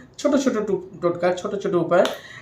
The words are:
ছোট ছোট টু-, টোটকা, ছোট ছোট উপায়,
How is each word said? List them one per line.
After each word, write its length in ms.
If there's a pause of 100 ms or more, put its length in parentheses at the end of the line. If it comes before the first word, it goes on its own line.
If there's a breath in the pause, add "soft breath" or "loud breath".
(180)
ছোট 180
ছোট 220
টু-, 440
টোটকা, 300
ছোট 220
ছোট 200
উপায়, 300 (380 loud breath)